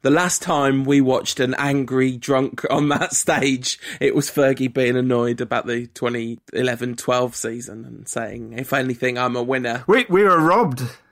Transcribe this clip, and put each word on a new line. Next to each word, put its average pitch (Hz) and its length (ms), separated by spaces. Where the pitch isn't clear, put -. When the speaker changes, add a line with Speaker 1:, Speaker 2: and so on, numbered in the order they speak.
Speaker 1:
the 135 80
last 175 320
time 139 420
we 143 160
watched 127 400
an 127 160
angry 131 640
drunk 131 520
on 147 200
that 143 240
<laughs> - 0
stage, 135 640
it 139 140
was 143 160
Fergie 135 420
being 123 260
annoyed 120 420
about 120 260
the 120 280
twenty 117 440
eleven 123 420
twelve 123 400
season 117 520
and 117 200
saying, 113 520
"If 135 160
anything, 131 420
I'm 123 200
a 123 60
winner." 123 440
Speaker 2:
We, 233 240
we 190 140
were 185 140
robbed 160 440